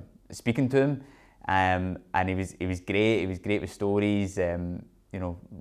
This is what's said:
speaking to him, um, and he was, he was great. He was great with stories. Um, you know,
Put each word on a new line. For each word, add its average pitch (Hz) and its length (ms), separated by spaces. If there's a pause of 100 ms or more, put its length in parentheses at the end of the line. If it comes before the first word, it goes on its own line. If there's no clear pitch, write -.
(300)
speaking 120 400
to 139 80
him, 139 260 (440)
um, 92 500 (160)
and 92 160
he 92 60
was, 92 240
he 92 80
was 92 120
great. 104 420
He 92 60
was 92 120
great 104 200
with 95 140
stories. 101 640
Um, 87 480 (260)
you 98 80
know, 87 180 (240)